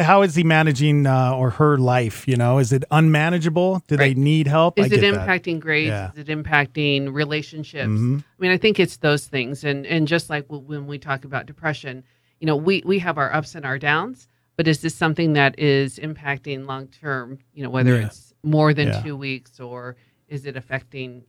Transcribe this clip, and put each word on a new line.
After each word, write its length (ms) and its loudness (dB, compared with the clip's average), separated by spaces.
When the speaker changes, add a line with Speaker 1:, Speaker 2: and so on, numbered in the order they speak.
Speaker 1:
how 220 6
is 100 2
he 100 4
managing, 640 4
uh, 300 2
or 160 0
her 260 4
life? 500 0
You 100 2
know, 200 4
is 160 2
it 160 2
unmanageable? 1000 2
Do 100 0
they 120 4
Speaker 2:
Right. 80 0
Speaker 1:
need 300 2
help? 320 2
Speaker 2:
Is 60 4
Speaker 1:
I 100 2
Speaker 2:
it 60 4
Speaker 1:
get 120 4
that. 140 -4
Speaker 2:
impacting 320 -2
grades? 300 -2
Speaker 1:
Yeah. 240 -4
Speaker 2:
Is 40 -20
it 100 -14
impacting 840 -2
relationships? 760 -6
Speaker 1:
Mm-hmm. 300 0
Speaker 2:
I 240 -14
mean, 100 0
I 60 2
think 220 2
it's 180 0
those 300 0
things. 360 -6
And, 220 -4
and 220 0
just 200 0
like 200 -8
w-, 200 -14
when 200 -10
we 100 -10
talk 260 -6
about 220 -10
depression, 580 -10
you 80 -4
know, 80 2
we, 280 0
we 140 0
have 220 -2
our 120 0
ups 220 -4
and 100 -14
our 140 -4
downs, 500 -2
but 100 0
is 140 2
this 140 -4
something 380 0
that 260 2
is 400 0
impacting 680 -10
long-term, 720 -10
you 100 -16
know, 60 -8
whether 260 4
Speaker 3:
Yeah. 120 -2
Speaker 2:
it's 340 -18
more 320 4
than 140 0
Speaker 1:
Yeah. 160 -2
Speaker 2:
two 120 -8
weeks, 440 -10
or 380 -14
is 200 -12
it 100 -10
affecting, 720 -10